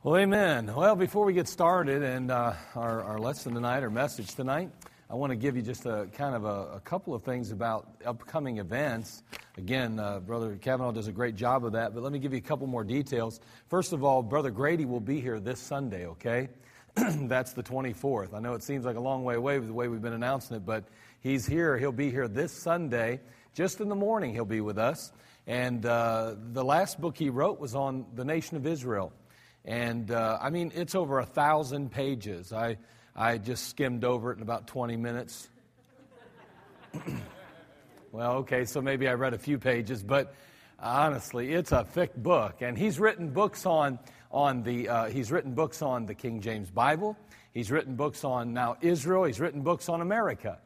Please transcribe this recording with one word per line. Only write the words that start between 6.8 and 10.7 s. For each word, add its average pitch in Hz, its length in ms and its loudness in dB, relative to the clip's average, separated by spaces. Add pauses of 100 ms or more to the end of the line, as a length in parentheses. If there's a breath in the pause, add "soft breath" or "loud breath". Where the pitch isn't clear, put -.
of 113 100 -6
things 123 280 -4
about 110 380 -2 (160)
upcoming 120 540 -4
events. 110 640 -4 (360 loud breath)
Again, 110 420 0
uh, 101 220 -2
Brother 113 340 -4
Kavanaugh 127 380 0